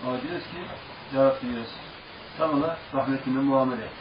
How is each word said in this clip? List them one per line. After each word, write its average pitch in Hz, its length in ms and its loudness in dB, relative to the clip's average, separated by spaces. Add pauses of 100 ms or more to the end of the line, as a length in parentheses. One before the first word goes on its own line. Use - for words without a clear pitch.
Ama 127 160 -2
diyoruz 170 220 -6
ki, 175 160 -10 (560)
"Ya 135 80 8
Rabbi," 131 240 4
diyoruz, 117 220 -4 (680)
"sen 160 100 4
ona 156 280 2 (180)
rahmetinle 131 460 2
muamele 131 440 4
et. 110 160 -10